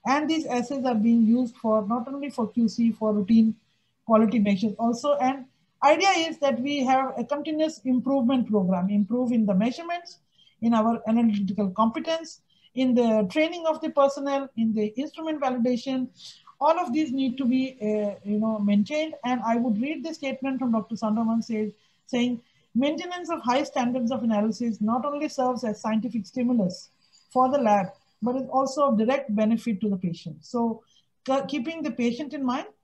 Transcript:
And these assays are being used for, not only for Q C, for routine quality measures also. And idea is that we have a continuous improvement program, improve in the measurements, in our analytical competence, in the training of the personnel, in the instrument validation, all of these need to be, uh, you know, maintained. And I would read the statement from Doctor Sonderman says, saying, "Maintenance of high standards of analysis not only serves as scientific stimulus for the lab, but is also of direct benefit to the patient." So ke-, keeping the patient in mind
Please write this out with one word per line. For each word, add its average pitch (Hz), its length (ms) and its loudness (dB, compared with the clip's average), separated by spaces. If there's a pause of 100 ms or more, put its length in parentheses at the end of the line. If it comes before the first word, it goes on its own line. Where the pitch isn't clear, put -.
And 285 240 0
these 320 160 0
assays 247 380 -2
are 254 100 0
being 233 320 4
used 240 300 2
for, 220 320 0
not 240 180 -2
only 277 240 -8
for 220 180 -4
Q 226 200 0
C, 233 240 2
for 214 200 0
routine 220 440 4 (480)
quality 220 340 4
measures 202 400 2
also. 240 380 0
And 262 300 -2 (380)
idea 330 260 6
is 330 280 0
that 269 220 0
we 285 240 -2
have 262 340 2
a 240 60 -4
continuous 311 600 -2
improvement 254 640 2
program, 185 400 2
improve 220 440 0
in 226 140 2
the 196 80 2
measurements, 339 680 -2 (420)
in 233 120 2
our 226 340 2
analytical 208 600 2
competence, 320 720 -2 (340)
in 254 180 2
the 220 380 4
training 330 340 0
of 320 140 -2
the 320 100 -4
personnel, 277 680 0
in 220 180 0
the 214 120 0 (100)
instrument 311 440 -6
validation, 254 640 -2 (540)
all 320 180 4
of 330 140 -4
these 294 200 -2
need 269 260 -2
to 277 60 -4
be, 262 380 0
uh, 214 320 -2 (100)
you 208 140 -2
know, 220 200 -2
maintained. 208 560 0 (100)
And 247 180 -2
I 226 140 0
would 233 240 0
read 277 240 -4
the 269 100 -8
statement 262 440 -6
from 254 140 0
Doctor 220 220 -2
Sonderman 226 500 -2
says, 214 280 -4 (340)
saying, 240 340 -2 (340)
"Maintenance 339 560 -2
of 330 100 -4
high 247 240 0
standards 247 460 -2
of 226 120 -4
analysis 220 580 -2
not 233 240 0
only 294 240 -4
serves 254 360 -2
as 208 160 -4
scientific 220 460 -4
stimulus 240 640 -2 (420)
for 254 180 4
the 285 80 0
lab, 208 280 4 (360)
but 247 140 -2
is 262 140 -6
also 269 380 0
of 220 100 2
direct 240 360 0
benefit 220 460 0
to 214 100 -2
the 196 60 0
patient." 165 480 -8
So 233 380 -4 (460)
ke-, 277 200 0
keeping 302 340 -4
the 294 80 -4
patient 240 420 -2
in 285 120 -6
mind 269 220 -2 (180)